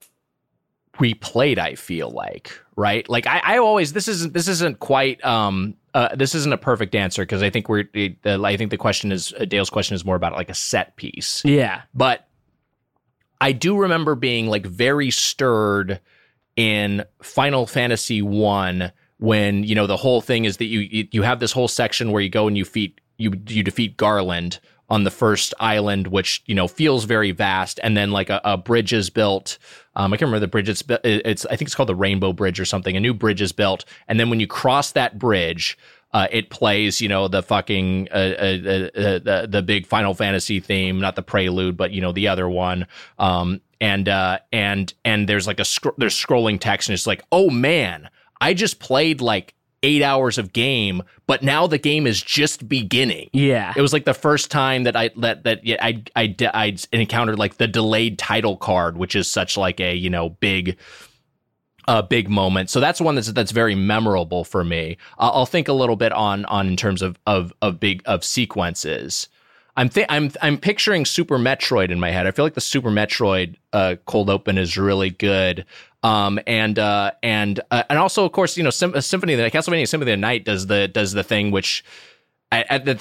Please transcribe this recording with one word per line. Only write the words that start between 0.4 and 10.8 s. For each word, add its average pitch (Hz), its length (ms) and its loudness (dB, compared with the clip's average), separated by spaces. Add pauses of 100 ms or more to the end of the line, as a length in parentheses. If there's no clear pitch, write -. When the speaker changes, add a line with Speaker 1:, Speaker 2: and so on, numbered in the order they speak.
Speaker 1:
replayed, 117 640 0
I 80 160 -2
feel 78 360 -8
like, 50 480 -12 (180)
right? 104 300 0
Like, 120 200 0
I, - 180 2
I 208 140 2
always, 214 340 2
this 196 160 -4
isn't, 170 240 -4
this 170 160 -2
isn't 165 300 -2
quite, 135 460 0
um, 104 500 0 (200)
uh, 123 200 2
this 135 200 0
isn't 147 180 0
a - 60 0
perfect 110 360 -2
answer 98 320 -2
'cause 98 160 -2
I 101 80 2
think 104 180 -4
we're, 104 240 0
it, 98 320 -4
uh, 98 180 0
I 101 140 2
think 104 140 -4
the 107 80 -4
question 104 340 -2
is, 90 260 -6
uh, - 60 -4
Dale's 98 240 0
question 101 260 -4
is 90 120 -6
more 92 100 0
about, 87 160 -2
like, 87 160 -6
a 92 60 -12
set - 420 -4